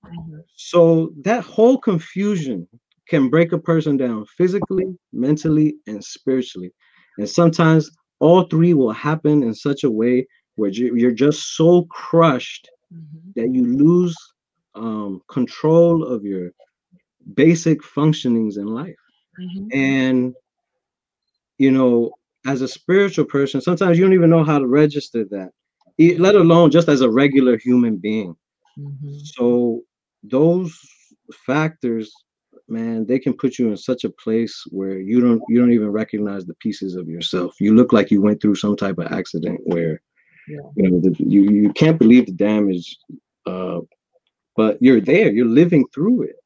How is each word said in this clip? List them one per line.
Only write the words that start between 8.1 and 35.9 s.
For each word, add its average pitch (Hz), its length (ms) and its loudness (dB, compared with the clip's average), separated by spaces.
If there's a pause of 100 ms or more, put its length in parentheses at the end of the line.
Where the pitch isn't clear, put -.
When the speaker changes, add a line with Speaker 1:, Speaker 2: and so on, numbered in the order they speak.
Speaker 2:
all 170 240 6
three 170 300 0
will 123 180 0
happen 151 500 -2
in 113 120 -4
such 143 300 -6
a 131 60 2
way 123 360 0 (300)
where 101 140 -2
you, 120 260 -4
you're 120 140 2
just 139 460 -2
so 170 280 4
crushed - 840 -2 (240)
Speaker 1:
Mm-hmm. 160 480 -16
Speaker 2:
that 127 140 -4
you 127 100 0
lose, 160 520 2 (580)
um, 107 540 -10
control 165 720 0
of 117 220 -8
your 92 260 -8 (840)
basic 160 480 2
functionings 120 760 -2
in 101 100 -10
life. 120 300 -10 (420)
Speaker 1:
Mm-hmm. 185 340 -14
Speaker 2:
And, 131 600 -2 (1200)
you 135 120 4
know, 123 420 0 (340)
as 131 160 -4
a 127 60 -6
spiritual 180 580 -2
person, 139 340 -2
sometimes 175 360 0
you 180 80 4
don't 190 80 4
even 170 160 4
know 165 140 6
how 147 160 0
to 135 80 0
register 147 600 0
that, 95 240 -12 (480)
e-, 170 180 4
let 185 180 2
alone 165 380 6
just 165 160 2
as 139 120 2
a 123 100 2
regular 131 480 2
human 120 380 0
being. 101 380 -6 (420)
Speaker 1:
Mm-hmm. 143 460 -16
Speaker 2:
So 120 600 -2 (420)
those 160 520 0 (680)
factors, 127 680 -4 (560)
man, 113 380 -8
they 131 140 -2
can 127 140 -4
put 123 220 -6
you 120 120 -2
in 101 80 -4
such - 260 -8
a 104 80 -6
place 113 600 -6
where 95 280 -8
you 107 220 -2
don't, 117 280 2
you 117 120 2
don't 120 120 4
even 107 200 0